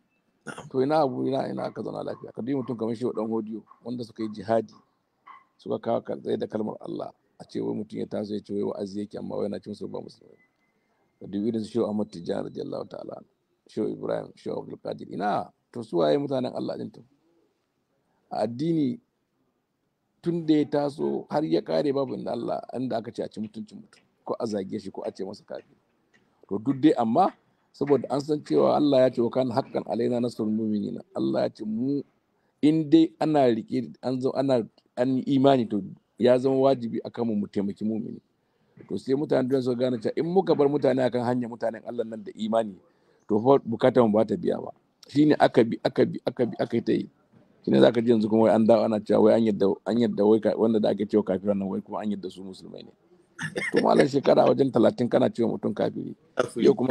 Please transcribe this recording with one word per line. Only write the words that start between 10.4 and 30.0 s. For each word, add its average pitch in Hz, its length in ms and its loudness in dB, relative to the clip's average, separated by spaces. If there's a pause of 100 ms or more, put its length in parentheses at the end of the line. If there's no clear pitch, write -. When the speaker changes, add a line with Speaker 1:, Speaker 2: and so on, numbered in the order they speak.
Speaker 2:
Ka 98 60 -16
dubi 101 220 -2
irin 113 160 -2
su 92 80 -12
Shehu 110 160 0
Ahmad 104 220 -4
Tijjani 98 420 -6
radiyallahu 92 360 -8
ta'ala - 280 -14
anhu, - 140 -20 (380)
Shehu 107 220 -4
Ibrahim, 107 460 -6
Shehu - 240 -8
Abdul - 180 -14
Qadir. - 320 -10
Ina, 151 400 -4 (220)
to 120 100 -10
su 120 160 -8
waye 151 200 2
mutanen 131 360 -4
Allah 131 240 -6
ɗin 113 140 -10
to? - 100 -20 (1300)
A - 160 -4
addini 131 540 -2 (1200)
tun 170 240 -2
da 156 80 6
ya 151 100 4
taso 143 640 -2
har 147 140 0
ya 160 160 0
ƙare 156 340 0
babu 131 200 -2
inda - 180 -6
Allah, 117 280 -4 (140)
inda 120 240 -4
aka 113 140 -8
ce 101 100 -6
a - 60 -8
ci - 120 -12
mutuncin 107 420 -12
mutum, - 200 -20 (220)
ko - 140 -6
a 120 80 -4
zage 104 340 -6
shi, 98 100 -12
ko - 160 -12
a 110 60 -6
ce 98 120 -10
masa 98 200 -12
kafiri. - 300 -16 (760)
To 98 100 -4
duk 127 220 -2
dai 151 180 8
amma 120 340 2 (400)
saboda 139 380 0
an 139 100 -2
san 151 220 -4
cewa 139 320 2
Allah 139 320 4
ya 127 40 2
ce, 123 120 -2
"Wa 117 80 0
kana 127 240 -2
haqqan - 320 -2
alaina 120 340 0